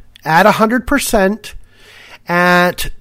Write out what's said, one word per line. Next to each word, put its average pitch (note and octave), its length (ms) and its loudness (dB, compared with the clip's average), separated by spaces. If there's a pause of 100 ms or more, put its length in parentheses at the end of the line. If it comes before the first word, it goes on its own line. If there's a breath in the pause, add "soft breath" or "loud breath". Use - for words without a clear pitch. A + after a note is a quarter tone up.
(260 loud breath)
at E3 220 4
a G#3 40 4
hundred A3+ 360 -2
percent G#3+ 640 -2 (760 loud breath)
at F3+ 640 0 (120)